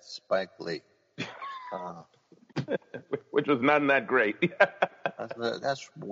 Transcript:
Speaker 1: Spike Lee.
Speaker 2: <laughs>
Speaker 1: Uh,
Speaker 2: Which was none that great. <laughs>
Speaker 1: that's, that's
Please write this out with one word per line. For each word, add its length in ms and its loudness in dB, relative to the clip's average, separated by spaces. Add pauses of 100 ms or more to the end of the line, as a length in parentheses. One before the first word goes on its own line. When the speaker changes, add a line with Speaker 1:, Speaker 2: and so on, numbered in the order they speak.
Speaker 1:
Spike 480 -2 (100)
Lee. 220 -6 (360)
Speaker 2:
<laughs> 80 -6 (480)
Speaker 1:
Uh, 280 -10 (1300)
Speaker 2:
Which 160 2
was 140 4
none 260 6
that 180 4
great. 300 4 (240)
<laughs> 0 - (580)
Speaker 1:
that's, 440 -4
that's 280 -4 (220)